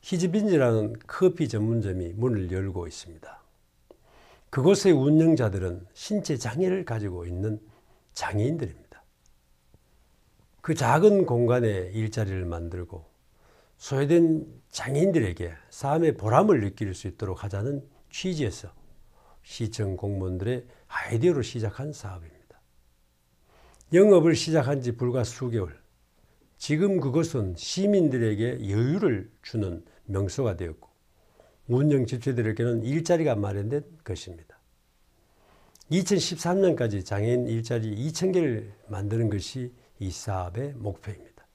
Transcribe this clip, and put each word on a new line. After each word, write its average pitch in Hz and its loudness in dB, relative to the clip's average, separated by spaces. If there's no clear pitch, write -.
히즈빈즈라는 165 2
커피 175 2
전문점이 98 -2
문을 104 -2
열고 92 -4
있습니다. - -18
그곳의 190 4
운영자들은 127 4
신체 190 -4
장애를 175 -2
가지고 98 -6
있는 98 -4
장애인들입니다. 110 -4
그 - -2
작은 165 6
공간에 117 2
일자리를 104 -2
만들고 85 -8
소외된 156 2
장애인들에게 131 0
삶의 151 0
보람을 139 4
느낄 98 -4
수 - -10
있도록 92 -8
하자는 110 -6
취지에서 156 -6
시청 101 -6
공무원들의 98 -4
아이디어로 135 0
시작한 117 -6
사업입니다. 87 -16
영업을 175 8
시작한 143 0
지 120 -4
불과 123 0
수개월, 113 -6
지금 180 0
그것은 135 0
시민들에게 127 0
여유를 123 0
주는 92 -6
명소가 98 -2
되었고 82 -10
운영 135 2
집체들에게는 117 -2
일자리가 156 0
마련된 101 -4
것입니다. 85 -12
이천십삼 180 0
년까지 117 2
장애인 120 0
일자리 113 -4
이천 160 -4
개를 117 -2
만드는 104 -2
것이 123 -6
이 98 -6
사업의 95 -8
목표입니다. 104 -12